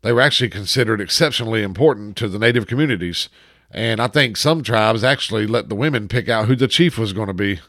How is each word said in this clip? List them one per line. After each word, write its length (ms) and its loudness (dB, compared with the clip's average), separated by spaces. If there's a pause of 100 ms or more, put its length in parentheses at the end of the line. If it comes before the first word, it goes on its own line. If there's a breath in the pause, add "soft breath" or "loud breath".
They 100 0
were 100 4
actually 280 2
considered 500 -2
exceptionally 640 0
important 560 0
to 100 -4
the 120 -6
Native 260 2
communities. 640 -2 (400 soft breath)
And 300 -2
I 80 0
think 280 0
some 280 0
tribes 400 2
actually 420 0
let 240 -2
the 60 -4
women 320 -2
pick 200 -2
out 200 0
who 80 4
the 120 2
chief 300 2
was 160 -2
gonna 220 -4
be. 340 -2